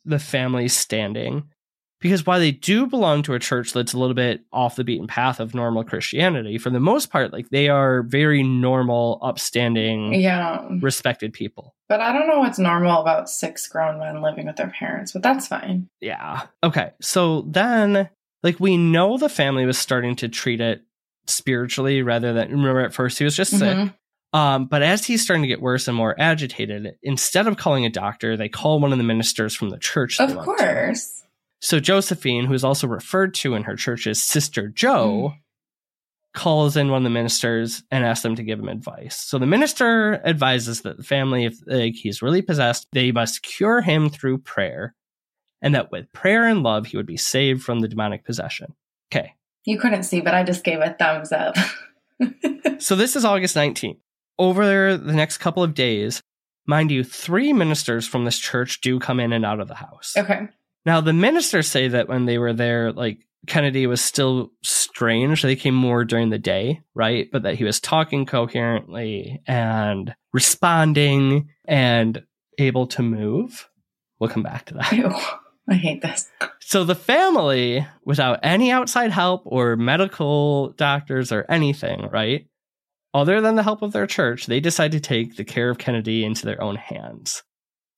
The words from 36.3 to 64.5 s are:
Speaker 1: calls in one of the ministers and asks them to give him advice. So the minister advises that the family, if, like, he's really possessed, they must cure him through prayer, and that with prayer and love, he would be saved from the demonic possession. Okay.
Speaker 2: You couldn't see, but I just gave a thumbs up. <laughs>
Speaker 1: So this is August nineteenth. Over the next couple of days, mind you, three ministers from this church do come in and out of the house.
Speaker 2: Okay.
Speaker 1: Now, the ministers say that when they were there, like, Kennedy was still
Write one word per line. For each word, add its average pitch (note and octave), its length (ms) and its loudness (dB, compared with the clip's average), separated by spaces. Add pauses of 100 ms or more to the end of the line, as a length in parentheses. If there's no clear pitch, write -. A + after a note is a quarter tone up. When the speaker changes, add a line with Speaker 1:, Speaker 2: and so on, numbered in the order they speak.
Speaker 1:
calls D3+ 420 2
in C#3+ 120 2
one C3+ 140 2
of - 20 2
the A#2+ 60 2
ministers A#2 800 -2
and C3 140 2
asks A#2 200 0
them A2 100 -2
to A2 80 -6
give G#2+ 160 -6
him G#2 100 -6
advice. - 480 -12
So - 220 -4
the B2+ 80 0
minister A3+ 800 2
advises B2+ 560 0
that - 160 -10
the - 80 -18
family, C3+ 400 0
if, A#2 220 -4
like, A#2 280 0
he's G#2 280 -6
really D#3+ 200 2
possessed, C3 500 0
they B2+ 200 2
must A#2 320 -2
cure A3+ 380 0
him D#3 260 2
through C3 300 -2
prayer, F#2+ 560 -6 (680)
and C#3+ 140 2
that B2 180 -2
with F2 200 -12
prayer A3+ 360 2
and G#3 160 2
love, G#2+ 220 0
he - 100 -10
would G#2 100 -4
be E2+ 120 -10
saved C3 440 0
from A#2+ 160 -2
the A2+ 80 0
demonic G#2+ 380 -4
possession. - 500 -10 (400)
Okay. - 200 -4 (300)
Speaker 2:
You G#3+ 140 -2
couldn't G#3 260 0
see, F3 160 -2
but F#3 140 0
I F3+ 80 4
just F3+ 220 -2
gave D#3+ 160 0
a D#3+ 180 0
thumbs D#3 340 0
up. D#3 220 -2 (640)
<laughs> C4+ 600 -2
Speaker 1:
So - 180 0
this A#3+ 200 2
is B3 80 2
August F#3+ 320 2
nineteenth. D3 420 0 (400)
Over F#3+ 580 4
the D3+ 160 -4
next D#3 260 2
couple F3+ 240 0
of D#3+ 120 0
days, A#2+ 460 0 (460)
mind D3+ 240 2
you, C3 140 0
three A#3 480 0
ministers D3+ 560 0
from B2 160 -2
this A#2 140 -2
church - 420 -4
do B2+ 180 0
come B2+ 220 -2
in A#2 120 0
and A2+ 120 0
out G#2+ 160 -2
of G2 80 -8
the - 80 -16
house. - 400 -14
Speaker 2:
Okay. G3 320 -2 (360)
Speaker 1:
Now, E3 160 4
the D#3+ 120 2
ministers G3+ 560 2
say C3 200 2
that A#2+ 200 0
when B2+ 180 0
they A#2+ 120 0
were A#2+ 140 0
there, A#2 400 0
like, A2+ 340 -6 (200)
Kennedy C3+ 400 0
was A#2+ 140 0
still C3 500 0 (120)